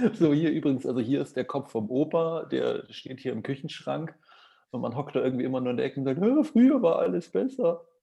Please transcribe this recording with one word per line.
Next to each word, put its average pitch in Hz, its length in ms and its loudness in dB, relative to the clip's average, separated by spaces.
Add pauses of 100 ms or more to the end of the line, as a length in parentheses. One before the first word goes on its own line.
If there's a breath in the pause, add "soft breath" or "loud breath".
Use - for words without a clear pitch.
(140)
So 156 200 4
hier 156 160 2
übrigens, 139 360 0
also 123 140 -2
hier 131 220 0
ist - 140 -8
der 127 80 -2
Kopf - 280 -8
vom 110 180 -4
Opa, 160 540 0
der 127 480 -2
steht 131 280 -14
hier 127 120 -6
im 113 100 -6
Küchenschrank 143 720 -8 (560 soft breath)
und 120 120 -8
man 117 120 -6
hockt 139 220 -6
da 127 40 2
irgendwie 127 240 0
immer 131 160 -2
nur 123 100 -2
in 123 80 -2
der 127 80 0
Ecke 135 140 -6
und 131 40 -4
sagt, 135 160 -2
"Hä, 254 240 4
früher 254 380 6
war 165 160 4
alles 175 320 -2
besser." 185 560 -2 (160)